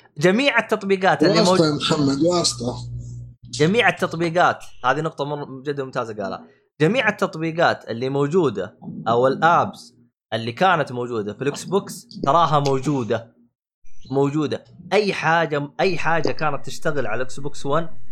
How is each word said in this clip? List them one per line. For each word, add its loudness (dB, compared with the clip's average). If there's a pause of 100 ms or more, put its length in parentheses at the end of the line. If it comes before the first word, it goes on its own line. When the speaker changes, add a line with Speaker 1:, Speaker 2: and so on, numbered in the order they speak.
(180)
Speaker 1:
جميع 4
التطبيقات 2
اللي 4
Speaker 2:
واسطة 6
Speaker 1:
موج-، 6
Speaker 2:
يا 2 (200)
محمد، 2
واسطة. 0 (760)
Speaker 1:
جميع 2
التطبيقات، 0 (220)
هذه 2
نقطة -4
مر-، -8
جدا -6
ممتازة -8
قالها. -8 (340)
جميع 2
التطبيقات -2
اللي -4
موجودة 0 (280)
أو 4
الآبس 0 (400)
اللي -4
كانت 2
موجودة -6
في -10
الإكس -4
بوكس -6 (160)
تراها 4
موجودة. -2 (760)
موجودة. 0 (300)
أي 2
حاجة، 0 (100)
أي 2
حاجة 2
كانت -2
تشتغل -2
على -2
الإكس -2
بوكس -2
ون 0 (220)